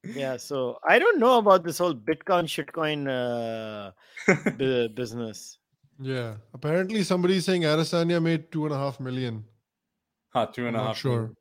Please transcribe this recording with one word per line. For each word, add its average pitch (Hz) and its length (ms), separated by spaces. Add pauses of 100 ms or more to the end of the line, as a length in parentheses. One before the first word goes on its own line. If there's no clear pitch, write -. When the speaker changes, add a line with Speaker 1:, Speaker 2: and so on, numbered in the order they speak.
Speaker 1:
Yeah, 139 360
so 127 400 (100)
I 202 100
don't 392 200
know 247 200
about 190 260
this 165 140
whole 175 160
Bitcoin, 160 520
shitcoin, 151 640
uh, 113 800 (360)
Speaker 2:
<laughs> 165 300
Speaker 1:
bu-, 127 320
business. 113 720 (420)
Speaker 3:
Yeah. 127 360 (180)
Apparently, 185 480
somebody's 180 420
saying 180 180
Adesanya 165 600
made 165 280
two 151 160
and 147 80
a 135 40
half 139 220
million. 127 440 (880)
Speaker 2:
Huh, 123 100
Speaker 3:
I'm 107 60
not - 80
Speaker 2:
two 120 140
and 117 80
a 110 40
half 110 160
Speaker 3:
sure. 131 160
Speaker 2:
million. 113 280